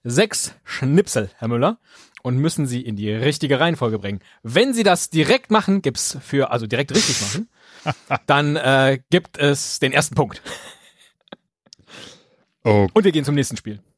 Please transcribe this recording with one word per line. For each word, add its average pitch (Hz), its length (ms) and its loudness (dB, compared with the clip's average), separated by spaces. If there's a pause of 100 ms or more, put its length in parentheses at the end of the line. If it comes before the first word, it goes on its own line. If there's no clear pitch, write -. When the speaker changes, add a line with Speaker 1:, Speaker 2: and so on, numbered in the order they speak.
Speaker 1:
sechs 147 500 0 (100)
Schnipsel, 135 760 0
Herr 113 100 -6
Müller, 131 300 0 (440)
und 127 140 -2
müssen 147 300 0
sie 123 160 -4
in 110 140 -8
die 104 140 -4
richtige 135 480 0
Reihenfolge 135 400 0
bringen. 98 220 -8 (220)
Wenn 202 320 2
Sie 233 80 0
das 185 280 2
direkt 165 400 2
machen, 196 320 2
gibt's - 380 -4
für, 139 300 -2
also 113 160 -4
direkt 131 280 -4
richtig 160 280 2
machen, 113 260 -6 (360)
Speaker 2:
<laughs> - 420 -6
Speaker 1:
dann, 147 300 2
äh, 135 440 2 (100)
gibt - 280 0
es 143 420 0
den 135 120 0
ersten 143 220 0
Punkt. 110 280 -2 (2250)
Speaker 2:
Okay. 104 300 2
Speaker 1:
Und 220 120 4
wir 190 80 4
gehen 151 120 0
zum 143 100 -2
nächsten 135 220 -2
Spiel. 104 240 -14 (180)